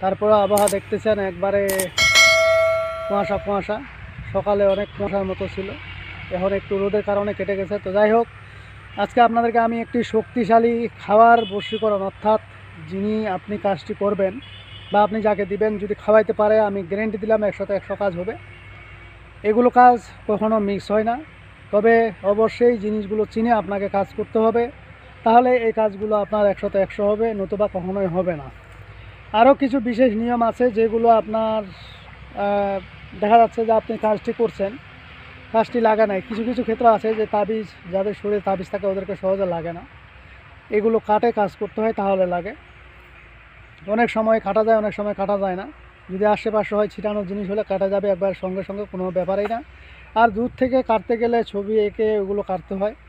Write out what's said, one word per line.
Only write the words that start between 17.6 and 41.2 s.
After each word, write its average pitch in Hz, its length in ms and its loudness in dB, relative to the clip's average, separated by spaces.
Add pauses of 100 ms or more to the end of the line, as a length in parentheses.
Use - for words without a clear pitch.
একশো 196 280 -6
কাজ 202 180 -2
হবে। 196 140 -8 (1080)
এগুলো 220 260 4 (120)
কাজ 247 180 10 (300)
কখনো 214 280 0 (120)
মিক্স 196 260 -4
হয় 214 160 2
না, 240 60 -2 (580)
তবে 214 200 6 (280)
অবশ্যই 220 640 2
জিনিসগুলো 214 380 -2 (100)
চিনে 226 200 0
আপনাকে 202 440 -2
কাজ 196 200 0
করতে 214 220 -4
হবে, 226 320 2 (540)
তাহলে 240 260 6 (160)
এই 226 60 0
কাজগুলো 214 420 -2 (100)
আপনার 208 280 0
একশোতে 196 260 -2
একশো 190 320 -2
হবে, 220 300 -2
নতুবা 196 340 -2
কখনোই 190 320 -4
হবে 175 340 -2
না। 135 60 -14 (840)
আরও 233 220 6
কিছু 269 260 -2
বিশেষ 240 300 2 (100)
নিয়ম 240 220 0
আছে 233 280 0
যেগুলো 226 380 2 (120)
আপনার, 220 440 -2
আহ, 202 1120 -6 (440)
দেখা 208 160 6
যাচ্ছে 233 280 4
যে 226 60 2
আপনি 220 220 0 (120)
কাজটি 214 340 -2
করছেন, 202 320 -2 (800)
কাজটি 226 280 0
লাগে 220 260 4
নাই। 196 220 -2
কিছু 220 200 -6
কিছু 247 140 -4
ক্ষেত্র 226 240 0 (100)
আছে 220 180 -2
যে 214 200 -2
তাবিজ, 208 320 -2 (260)
যাদের 196 280 -2
শরীরে 208 200 -2
তাবিজ 185 320 -4
থাকে 202 140 -6
ওদেরকে 190 360 -4
সহজে 196 240 0
লাগে 170 260 -6
না, 170 100 -14 (880)
এগুলো 220 280 2 (100)
কাটে 214 240 2